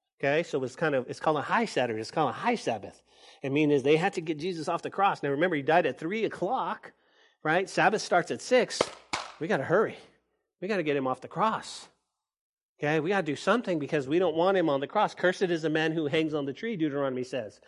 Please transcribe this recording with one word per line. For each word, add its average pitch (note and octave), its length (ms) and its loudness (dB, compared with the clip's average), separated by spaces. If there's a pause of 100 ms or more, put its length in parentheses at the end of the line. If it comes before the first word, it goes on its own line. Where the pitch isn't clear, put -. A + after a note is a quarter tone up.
(180)
Okay, D3 240 0
so D3 220 -4
it's B2 120 -8
kind D#3 180 0
of, B2+ 140 -2
it's C#3+ 120 -12
called D#3 180 2
a C3+ 40 -2
high G3 220 0
Saturday. A#2+ 340 0
It's A2 120 -8
called D#3 200 0
a G#2+ 40 -6
high A3+ 220 0
Sabbath. G#2 440 -6 (420)
It C3+ 100 -4
means D3 300 4
they D3 140 6
had F3+ 180 2
to F#3 60 -2
get D#3+ 180 -4
Jesus E3 300 -4
off E3+ 140 -2
the D3 80 -6
cross. G3 320 0
Now, C#3+ 80 0
remember, D#3+ 260 2
he C#3+ 60 -2
died D#3+ 240 4
at B2+ 120 -2
three G3 280 -2
o'clock, F#3 680 -4 (500)
right? E3+ 280 2
Sabbath F#3 320 4
starts F3 280 0
at B2+ 120 -6
six. - 400 2 (560)
We D3+ 100 -6
gotta E3 160 0
hurry. E3 320 2 (640)
We F3+ 80 -6
gotta G3+ 140 0
get D3 140 0
him C3+ 100 0
off B2+ 160 -4
the A#2+ 60 -12
cross. - 600 -4 (880)
Okay, D3+ 220 0
we D3 80 -2
gotta G3 160 0
do D3 120 -2
something G3 420 0
because C#3+ 300 -2
we D#3 100 2
don't F3 180 2
want F#3 220 4
him E3+ 100 2
on C#3 120 2
the F#3 60 -2
cross. G3+ 280 0
"Cursed F#3 280 0
is E3+ 200 0
the D#3+ 80 0
man D#3+ 220 2
who D#3+ 140 -2
hangs D#3 280 0
on D3 100 -2
the C#3 80 -4
tree," A3+ 240 -6
Deuteronomy C#3 480 -2
says. A#2+ 440 -8